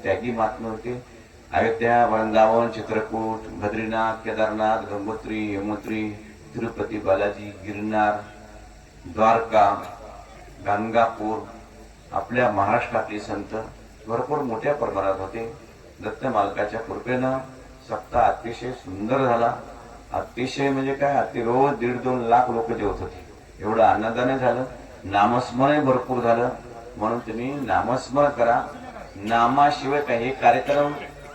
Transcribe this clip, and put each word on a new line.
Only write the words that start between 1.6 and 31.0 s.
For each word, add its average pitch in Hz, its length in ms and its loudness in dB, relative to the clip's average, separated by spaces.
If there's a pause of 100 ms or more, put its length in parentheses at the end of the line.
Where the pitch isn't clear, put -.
वृंदावन, 110 640 4
चित्रकूट, 110 800 -4 (100)
बद्रीनाथ, 110 640 -2
केदारनाथ, 110 540 0 (140)
गंगोत्री, 107 640 -6
यमुनोत्री, 107 540 -4 (460)
तिरुपती 113 440 -6
बालाजी, 101 500 0 (160)
गिरनार, 104 520 0 (880)
द्वारका, 110 640 4 (960)
गाणगापूर, 110 720 0 (760)
आपल्या 123 400 2
महाराष्ट्रातले 110 680 0
संत 101 360 -8 (520)
भरपूर 123 320 -2
मोठ्या 123 340 0
प्रमाणात 98 460 -2
होते. 110 260 -8 (540)
दत्त - 260 -8
मालकाच्या 104 540 -2
कृपेनं 127 580 -2 (520)
सप्ताह 117 400 0
अतिशय 117 440 -6
सुंदर 110 520 -2
झाला. 117 280 2 (600)
अतिशय 131 560 -2
म्हणजे 135 240 0
काय, 139 240 0
अति 120 260 -2
रोज 135 360 4
दीड 120 220 -2
दोन 127 220 0
लाख 117 260 6
लोक 117 220 -2
जेवत 104 280 -2
होते, - 240 -10 (360)
एवढं 110 240 2
अन्नदान 117 540 2
झालं, 127 260 2 (420)
नामस्मरण 120 800 2
भरपूर 127 380 2
झालं. 117 260 4 (480)
म्हणून 113 220 -2
तुम्ही 120 380 -6
नामस्मरण 127 720 2
करा, 120 320 2 (560)
नामाशिवाय 135 840 4
काही. 123 240 0
हे 131 60 -2
कार्यक्रम 143 600 4 (440)